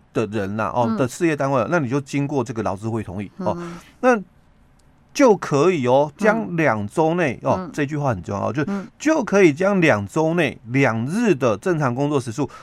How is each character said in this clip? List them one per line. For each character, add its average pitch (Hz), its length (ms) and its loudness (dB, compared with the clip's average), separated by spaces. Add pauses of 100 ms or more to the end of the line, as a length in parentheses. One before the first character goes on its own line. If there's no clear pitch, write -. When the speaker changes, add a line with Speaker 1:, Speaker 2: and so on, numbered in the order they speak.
(120)
Speaker 1:
的 120 140 0
人 101 300 -4
啦， 107 180 -2
哦， 120 140 0
Speaker 2:
嗯。 226 80 -2
Speaker 1:
的 131 120 0
事 - 180 -4
业 160 80 2
单 139 160 -2
位， 123 200 0
那 170 100 2
你 127 80 -2
就 143 120 -2
经 143 260 -4
过 143 180 -2
这 107 100 -10
个 113 80 -4
劳 95 140 -2
资 107 120 -8
会 110 140 -4
同 95 200 -10
意 95 160 -12
哦。 190 200 -4
Speaker 2:
嗯。 170 200 -12 (220)
Speaker 1:
那 240 220 2 (880)
就 240 240 4
可 151 340 2
以 143 160 0
哦， 139 300 2
Speaker 2:
嗯。 202 80 -4
Speaker 1:
将 208 320 0
两 113 320 0
周 160 260 0
内 156 280 -2
哦， 135 160 2
Speaker 2:
嗯。 180 140 -10
Speaker 1:
这 147 120 -2
句 147 120 -4
话 143 140 -2
很 92 120 -4
重 101 160 -6
要， 104 140 -2
就， 143 160 -2
Speaker 2:
嗯。 196 180 -6 (120)
Speaker 1:
就 302 260 0
可 196 180 4
以 160 100 8
将 185 280 0
两 107 260 4
周 160 280 0
内 156 320 0
两 117 400 2
日 202 280 2
的 123 220 2
正 175 220 -2
常 127 160 0
工 143 140 -2
作 147 120 0
时 - 100 -6
数 143 180 -4 (140)